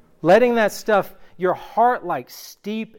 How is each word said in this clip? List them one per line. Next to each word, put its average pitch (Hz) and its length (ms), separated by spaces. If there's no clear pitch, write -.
Letting 226 340
that 220 180
stuff, 196 420
your 180 160
heart, 233 520
like, 151 240
steep - 680